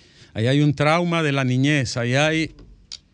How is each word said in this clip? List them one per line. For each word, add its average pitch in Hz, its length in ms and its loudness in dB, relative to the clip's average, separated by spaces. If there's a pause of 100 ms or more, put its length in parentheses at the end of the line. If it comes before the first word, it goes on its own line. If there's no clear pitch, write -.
(340)
Ahí 113 140 -2
hay 143 120 2
un 151 140 2
trauma 165 480 0
de 143 100 0
la 135 120 -2
niñez, 131 520 0
ahí 120 180 -2
hay, 156 400 0 (600)